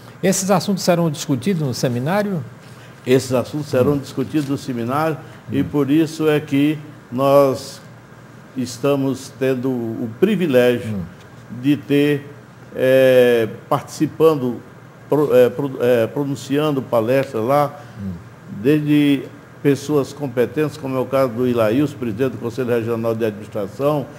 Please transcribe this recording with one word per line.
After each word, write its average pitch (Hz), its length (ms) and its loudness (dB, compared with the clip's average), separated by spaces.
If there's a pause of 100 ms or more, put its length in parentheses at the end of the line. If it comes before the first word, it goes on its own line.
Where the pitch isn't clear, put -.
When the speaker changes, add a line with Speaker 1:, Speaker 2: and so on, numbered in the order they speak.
(220)
Speaker 1:
Esses 190 280 0
assuntos 190 320 0
serão 170 280 2
discutidos 147 560 -2
no 120 80 -2
seminário? 156 680 -2 (640)
Speaker 2:
Esses 127 260 2
assuntos 143 360 -2
serão 131 240 2
Speaker 1:
Hum. 143 60 0
Speaker 2:
discutidos 135 500 -4
no 139 80 -2
seminário 139 600 -4 (360)
e 139 80 0
Speaker 1:
Hum. 92 100 0
Speaker 2:
por 139 200 0
isso 156 380 0
é 151 120 4
que 147 380 0 (340)
nós 139 680 4 (760)
estamos 135 840 -2
tendo 131 300 0
o 120 400 -4 (120)
privilégio 123 760 2
Speaker 1:
Hum. 92 60 -6 (600)
Speaker 2:
de 143 140 2
ter, 143 500 0 (480)
eh, 127 720 6 (200)
participando, 143 880 0 (520)
pro-, 139 260 2
eh, 123 160 6
pro-, 139 300 -6
eh, 120 260 2
pronunciando 143 720 -2
palestras 117 640 0
lá, 139 340 0 (240)
Speaker 1:
Hum. 95 100 -8 (500)
Speaker 2:
desde 147 640 2 (380)
pessoas 143 500 0
competentes, 143 640 -4
como 131 200 -6
é 131 40 0
o 123 60 -2
caso 131 260 0
do 127 160 -2
Ilaíus, 120 460 2
presidente 120 380 -4
do 117 60 -10
Conselho 117 320 -6
Regional 113 440 -2
de 110 100 -4
Administração, 110 840 -4 (120)